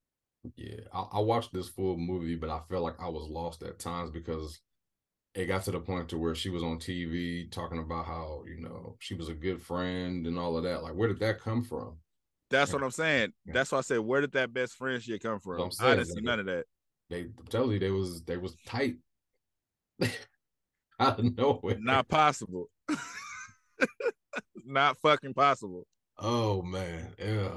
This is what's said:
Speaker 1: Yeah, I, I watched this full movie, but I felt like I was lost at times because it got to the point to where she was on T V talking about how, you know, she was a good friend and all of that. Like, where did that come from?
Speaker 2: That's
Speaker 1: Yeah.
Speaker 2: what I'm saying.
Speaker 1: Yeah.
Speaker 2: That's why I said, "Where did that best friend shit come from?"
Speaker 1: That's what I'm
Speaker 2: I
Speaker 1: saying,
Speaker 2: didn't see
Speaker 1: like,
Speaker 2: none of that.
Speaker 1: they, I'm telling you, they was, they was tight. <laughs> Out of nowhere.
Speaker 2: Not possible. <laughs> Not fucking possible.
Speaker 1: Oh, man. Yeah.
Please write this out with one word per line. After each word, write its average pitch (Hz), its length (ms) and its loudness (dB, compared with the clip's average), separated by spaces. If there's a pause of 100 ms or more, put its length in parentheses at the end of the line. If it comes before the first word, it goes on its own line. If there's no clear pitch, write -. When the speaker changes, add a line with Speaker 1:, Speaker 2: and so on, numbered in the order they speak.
(580)
Speaker 1:
Yeah, - 240 -12 (120)
I, 95 100 -2 (100)
I 104 60 2
watched 113 340 2
this 90 160 -4
full 92 260 0
movie, 85 400 -2
but 80 140 -4
I 78 100 -4 (100)
felt 92 140 0
like 80 160 -4
I 90 80 -6
was 78 220 -6
lost 82 340 -6
at - 160 -10
times 87 300 -4
because 80 500 -6 (760)
it 95 120 -2
got 95 200 0
to 95 60 -2
the 87 80 -2
point 85 300 -4
to 85 80 -4
where 82 180 0
she 87 140 -4
was 85 140 -2
on 82 160 -2
T 87 260 -4
V 87 440 -4
talking 82 300 -6
about 82 280 -4
how, 80 380 -8
you 80 140 -12
know, - 400 -12
she - 140 -8
was 82 160 -6
a 82 40 -6
good 85 280 -2
friend 90 680 -2
and 85 100 0
all 85 200 0
of 80 60 0
that. 76 200 -2
Like, 80 120 -8
where 107 120 2
did 101 120 0
that 110 200 0
come 113 240 0
from? 78 340 -8 (520)
Speaker 2:
That's 139 220 4
Speaker 1:
Yeah. 151 40 0
Speaker 2:
what 139 80 0
I'm 131 80 0
saying. 143 400 2 (140)
Speaker 1:
Yeah. 117 80 -8
Speaker 2:
That's 131 180 2
why 143 60 2
I 131 40 2
said, 127 180 2
"Where 117 200 4
did 143 140 0
that 127 180 2
best 127 240 -2
friend 127 260 -4
shit 110 220 -6
come 110 160 -2
from?" 90 200 -6
Speaker 1:
That's 87 200 -2
what 117 60 2
I'm 127 60 8
Speaker 2:
I - 40 8
Speaker 1:
saying, - 40 4
Speaker 2:
didn't 120 100 0
see 85 60 -4
Speaker 1:
like, 104 100 -4
Speaker 2:
none 120 160 2
of 95 60 -4
that. 90 180 -2 (440)
Speaker 1:
they, 87 120 -4
I'm 87 280 -12
telling 123 220 2
you, 101 80 2
they 95 120 2
was, 90 340 -2
they 87 100 -2
was 90 300 -6
tight. 120 320 0 (1000)
<laughs> - 1000 -6
Out 131 200 6
of 120 180 4
nowhere. 131 420 4
Speaker 2:
Not 127 300 4
possible. 113 600 4 (200)
<laughs> 311 80 2 (1700)
Not 135 320 4
fucking 143 380 4
possible. 120 520 2 (360)
Speaker 1:
Oh, 110 380 4
man. 87 560 -4
Yeah. 101 400 0